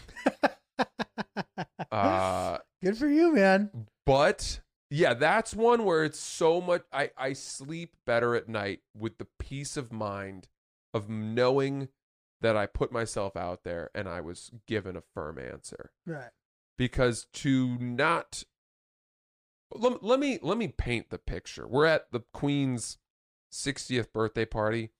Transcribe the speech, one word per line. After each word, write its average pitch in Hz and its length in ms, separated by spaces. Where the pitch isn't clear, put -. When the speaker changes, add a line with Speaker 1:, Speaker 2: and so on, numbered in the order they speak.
Speaker 1:
<laughs> - 240
Speaker 2:
Uh, 95 680
Speaker 1:
Good 190 140
for 277 120
you, 320 260
man. 196 360
Speaker 2:
But 139 540
yeah, 143 240
that's 170 400
one 233 300
where 165 200
it's 151 160
so 170 400
much, 175 220
I, 139 240
I 135 160
sleep 160 640
better 120 280
at 113 140
night 101 320
with 107 220
the 104 80
peace 139 380
of 120 160
mind 98 560
of 104 140
knowing 127 800
that 113 160
I 104 100
put - 260
myself 110 440
out 90 280
there 85 300
and 98 140
I 87 120
was 82 300
given 98 300
a 82 60
firm 78 240
answer. 65 520
Speaker 1:
Right. 139 240
Speaker 2:
Because 123 560
to 131 440
not, 127 640
lem-, 240 260
let 233 200
me, 277 220
let 170 140
me 226 120
paint - 420
the 110 80
picture. - 480
We're 143 200
at 160 260
the 120 100
Queen's 139 640
sixtieth - 600
birthday 110 340
party 110 540